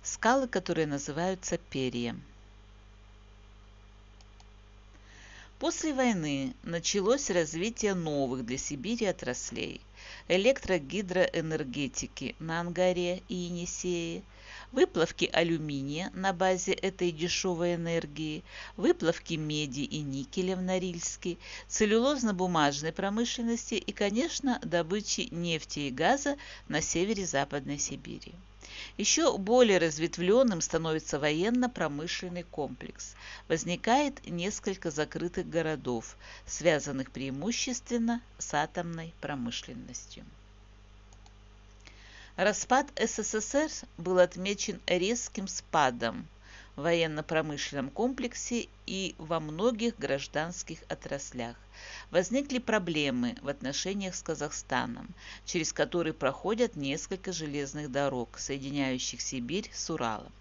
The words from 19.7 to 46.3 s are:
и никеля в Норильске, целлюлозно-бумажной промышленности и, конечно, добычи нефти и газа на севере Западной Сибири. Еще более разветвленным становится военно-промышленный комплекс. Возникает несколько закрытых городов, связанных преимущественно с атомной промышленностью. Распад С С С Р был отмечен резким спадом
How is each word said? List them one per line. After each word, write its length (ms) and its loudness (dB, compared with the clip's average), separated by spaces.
и 220 -4
никеля 520 -2
в 80 -2
Норильске, 720 -2
целлюлозно-бумажной 1300 4
промышленности 840 -2
и, 160 -2
конечно, 720 0
добычи 680 0
нефти 480 -2
и 100 -2
газа 460 2
на 120 0
севере 460 0
Западной 540 -2
Сибири. 540 -8
Еще 400 4
более 400 8
разветвленным 840 4
становится 580 0
военно-промышленный 1200 0
комплекс. 720 -8
Возникает 800 2
несколько 640 -2
закрытых 580 -2
городов, 680 -2
связанных 640 2
преимущественно 1120 -2
с 160 -6
атомной 640 -2
промышленностью. 1040 -8
Распад 500 4
С 220 0
С 220 -2
С 140 -6
Р 160 4
был 220 2
отмечен 680 4
резким 600 0
спадом 800 0